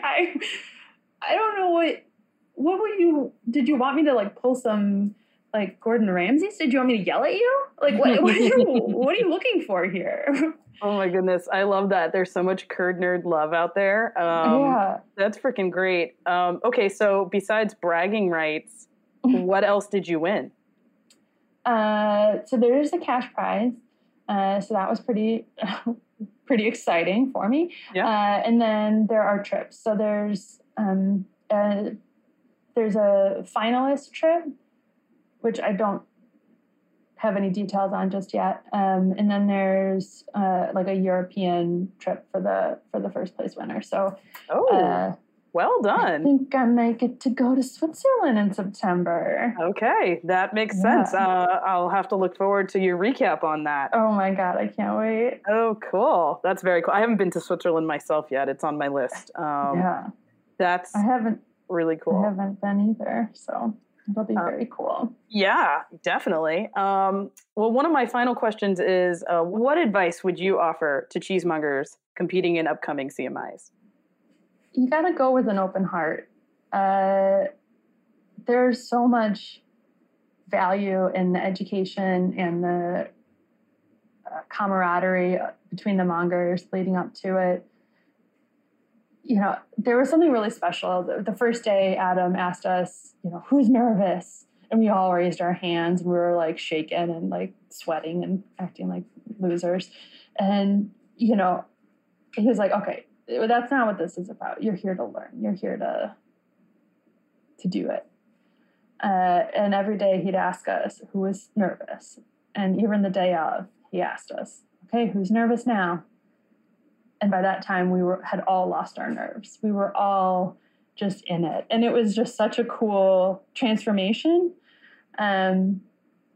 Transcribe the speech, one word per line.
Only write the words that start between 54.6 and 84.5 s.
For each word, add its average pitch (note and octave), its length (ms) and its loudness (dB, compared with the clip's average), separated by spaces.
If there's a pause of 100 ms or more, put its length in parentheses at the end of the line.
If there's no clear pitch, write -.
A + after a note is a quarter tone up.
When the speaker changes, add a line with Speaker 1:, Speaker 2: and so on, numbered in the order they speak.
Speaker 1:
can't G#3 300 -4
wait. A3+ 520 -2
Speaker 2:
Oh, A3 280 2 (140)
cool. F3+ 500 2
That's F#3+ 220 -2
very F3+ 180 2
cool. - 120 0
I G3+ 80 4
haven't A#3 160 2
been F3+ 140 0
to E3 100 -4
Switzerland E3 440 -2
myself D3+ 460 -2
yet. C3+ 160 0
It's - 160 -4
on D3 140 -2
my C#3+ 100 -2
list. C#3 480 -4
Um, D3+ 440 -2
Speaker 1:
Yeah. F3+ 280 -2 (500)
Speaker 2:
that's F3+ 380 -2
Speaker 1:
I G#3 60 0
haven't, A3+ 400 0 (260)
Speaker 2:
really E3 300 0
cool. F#3+ 260 0
Speaker 1:
I G#3 60 0
haven't G3 320 -6
been G3+ 360 2
either, A3+ 360 -4
so - 400 -6 (360)
it'll G#3 140 -2
be G#3+ 140 -2
Speaker 2:
Uh, F3 80 0
Speaker 1:
very A3+ 260 -4
cool. - 400 -4 (200)
Speaker 2:
Yeah, G3 500 2 (220)
definitely. E3+ 720 -2
Um, G3 540 0 (260)
well, A3 160 2
one C4 160 2
of E4+ 40 2
my C4+ 160 2
final A#3+ 280 0
questions G#3 440 -2
is, F3+ 500 2
uh, E3+ 120 2
what A3+ 380 0
advice G3 440 0
would F3 160 -2
you F#3+ 200 0
offer D#3 520 -2
to F3 80 -6
cheesemongers D#3 800 -2 (180)
competing F3 400 0
in D#3+ 120 0
upcoming C#3+ 440 -6
C C3 160 -8
M - 100 -8 (160)
Is? - 180 -20 (1040)
Speaker 1:
You B3+ 160 2
gotta D#4+ 240 2
go C4 180 2
with B3+ 160 2
an G3 120 0
open F#3+ 240 -2
heart. E3 460 -4 (440)
Uh, G3 720 2 (1000)
there's B3 420 2
so A#3+ 200 2
much A3 540 0 (840)
value F#3+ 600 0
in F3+ 260 0
the F3+ 100 0
education F#3+ 960 -2
and F3 260 -2
the, F3 460 -2 (1160)
uh, - 140 -12 (100)
camaraderie F#3 880 0 (300)